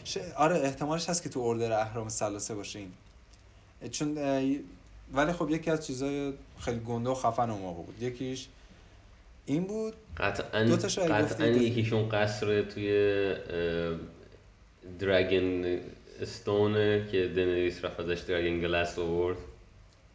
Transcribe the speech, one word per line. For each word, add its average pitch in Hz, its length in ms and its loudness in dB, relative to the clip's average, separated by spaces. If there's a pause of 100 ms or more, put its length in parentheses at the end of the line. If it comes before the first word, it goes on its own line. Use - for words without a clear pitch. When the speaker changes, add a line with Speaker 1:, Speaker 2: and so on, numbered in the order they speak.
Speaker 1:
ش-، - 140 -6
آره، 170 380 2
احتمالش 151 540 0
هست 170 140 -2
که 143 60 -6
تو 135 100 -4
اوردر 117 420 2
اهرام 110 280 -4
ثلاثه 104 460 -4
باشه 101 240 -8
این. 95 120 -12 (1000)
چون، 151 260 -2
اه، 135 260 2 (680)
ولی 151 180 2
خب 170 180 -2
یکی 160 220 0
از 156 160 0
چیزای 139 460 -4 (260)
خیلی 117 200 -4
گنده 117 300 -4
و 131 40 2
خفن 120 360 0
اون 104 120 -4
موقع 87 220 -6
بود. - 180 -12
یکیش 127 460 -6 (960)
این 156 180 0
بود. 220 300 -4 (240)
Speaker 2:
قطعاً، - 460 0
Speaker 1:
دو 113 140 6
تا - 100 0
شاید 180 240 2
Speaker 2:
قطعاً 107 120 4
Speaker 1:
گفتی، 117 280 2
دو 120 60 6
تا 123 60 6
Speaker 2:
یکیشون 113 460 2
قصر 104 520 2
توی، 104 300 -2
اه، 87 1080 2 (1000)
درگن 92 800 2 (420)
استونه 104 920 2
که 92 160 2
دنریس 90 580 0
رفت - 140 -6
ازش 85 200 -2
درگن 85 400 0
گلس 87 400 0
آورد. 87 380 0 (760)